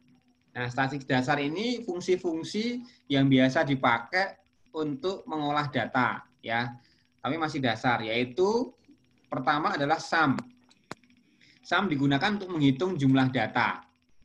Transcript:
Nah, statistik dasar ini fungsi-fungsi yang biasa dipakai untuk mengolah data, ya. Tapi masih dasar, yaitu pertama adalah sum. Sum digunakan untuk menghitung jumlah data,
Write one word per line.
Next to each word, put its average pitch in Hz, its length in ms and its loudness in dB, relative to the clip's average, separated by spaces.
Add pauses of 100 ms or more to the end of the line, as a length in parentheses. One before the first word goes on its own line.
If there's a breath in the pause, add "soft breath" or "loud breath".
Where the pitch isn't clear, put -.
(540)
Nah, 123 140 -4
statistik 135 400 -2
dasar 139 320 2
ini 202 420 -2
fungsi-fungsi 185 1040 -4 (240 loud breath)
yang 139 240 4
biasa 131 320 4
dipakai 143 760 0 (380)
untuk 156 500 -4
mengolah 147 460 -2
data, 117 560 -2 (160)
ya. 120 320 -4 (440 soft breath)
Tapi 135 160 -4
masih 156 240 -4
dasar, 120 400 0
yaitu 127 720 0 (560)
pertama 151 480 0
adalah 151 240 0
sum. 151 400 2 (1200 soft breath)
Sum 185 320 0
digunakan 143 400 2
untuk 196 240 -6
menghitung 151 400 2
jumlah 135 320 4
data, 110 560 0 (420)